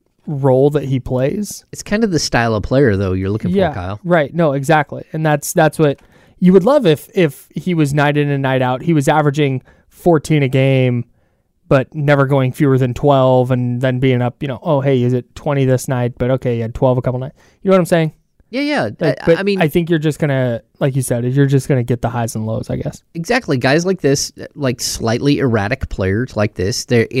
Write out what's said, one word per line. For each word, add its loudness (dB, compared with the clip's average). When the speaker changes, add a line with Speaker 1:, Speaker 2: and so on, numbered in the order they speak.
Speaker 1:
role 2
that -2
he -2
plays. -6
Speaker 2:
It's -16
kind -2
of 0
the 0
style 0
of -2
player, 2
though, -2
you're -2
looking -2
Speaker 1:
Yeah, 0
Speaker 2:
for, -10
Kyle. -8
Speaker 1:
right. 0
No, 0
exactly. 0
And -4
that's, 0
that's 2
what 2
you 6
would 6
love 4
if, 2
if 0
he -4
was 0
night 2
in 0
and -2
night 0
out. -2
He 0
was 2
averaging 0
fourteen 0
a 0
game, 2
but 0
never 2
going 2
fewer 2
than 0
twelve 2
and -2
then -2
being 2
up, -4
you -6
know, -8
oh, 0
hey, 0
is 0
it -6
twenty -2
this 0
night? -2
But -2
okay, 0
he -4
had -8
twelve 0
a -6
couple -4
nights. -12
You 2
know 6
what 6
I'm 2
saying? 0
Speaker 2:
Yeah, -4
yeah. -2
Speaker 1:
Like, -2
Speaker 2:
I, -8
Speaker 1:
but 4
Speaker 2:
I -6
mean, 0
Speaker 1:
I 2
think -2
you're 2
just -2
gonna, -2
like -2
you 0
said, -2
you're 2
just 0
gonna 0
get -2
the -2
highs -6
and -6
lows, -6
I -4
guess. -10
Speaker 2:
Exactly. -2
Guys 2
like -2
this, 0
like, -4
slightly -2
erratic -2
players -2
like 0
this, -4
they, 2